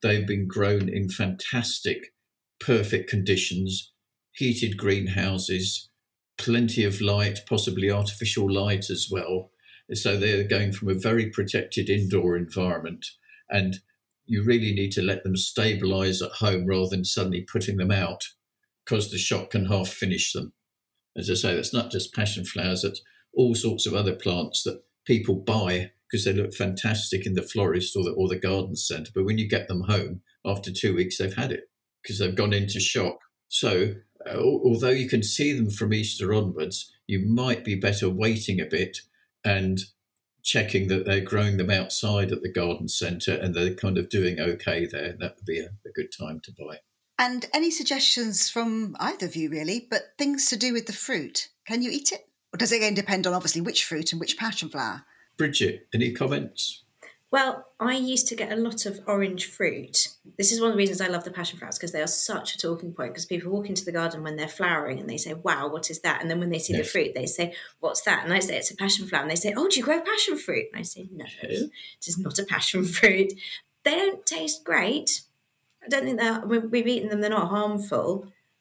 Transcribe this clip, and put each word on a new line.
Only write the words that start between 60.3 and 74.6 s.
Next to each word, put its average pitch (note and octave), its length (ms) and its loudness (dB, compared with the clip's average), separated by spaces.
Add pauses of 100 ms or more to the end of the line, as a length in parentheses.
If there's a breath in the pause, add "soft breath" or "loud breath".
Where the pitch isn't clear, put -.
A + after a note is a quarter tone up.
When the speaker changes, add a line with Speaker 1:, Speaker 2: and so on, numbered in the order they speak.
Speaker 3:
This A3+ 140 4
is A3+ 80 2
one A3+ 120 4
of - 20 0
the G3+ 60 0
reasons F#3+ 200 2
I F#3 100 -2
love F3 160 -4
the F3+ 40 -8
passion F3 300 -8
flowers, - 180 -10
'cause E3+ 140 -8
they D#3 100 -4
are D#3 60 -2
such - 480 -2
a - 20 -14
talking E3+ 340 -4
point, D#3 220 -8
'cause - 120 -10
people F3 260 -4
walk G3+ 180 -2
into F#3 160 -4
the F3 60 -6
garden E3 320 -2
when D#3 120 -6
they're D#3 120 -6
flowering D#3 520 -2
and C#3 80 -8
they D3+ 100 -6
say, D#3+ 180 -6
"Wow, D#3 360 -2
what E3 200 -6
is D#3+ 80 -8
that?" - 220 0
And E3 100 -2
then E3+ 80 -2
when F3 100 -2
they E3 80 0
see - 160 -2
the C#3 60 2
Speaker 1:
Yes. - 120 -2
Speaker 3:
fruit, E3+ 220 0
they - 140 -4
say, E3+ 260 -4 (280 loud breath)
"What's - 200 -2
that?" F#3 220 2
And E3+ 100 0
I F#3+ 60 4
say, - 180 -2
"It's - 140 -2
a - 40 -14
passion G3 320 0
flower." D3 140 0
And D3+ 80 -4
they D#3 60 0
say, G3+ 200 0
"Oh, D#4 120 0
do F#4+ 120 2
you A#3 60 -2
grow D#4+ 160 2
passion G4+ 380 0
fruit?" - 320 -4
And - 80 -10
I - 40 -8
say, - 280 -12
"No, F3 140 -12 (180)
Speaker 1:
Yes. - 180 -2
Speaker 3:
it - 460 -10
is E3+ 100 -2
not F3 220 -4
a G3+ 60 -2
passion - 380 0
<laughs> E3+ 160 0
fruit." G3 340 6 (500 loud breath)
They D4 80 2
don't F#4+ 340 0
taste D#4+ 380 -4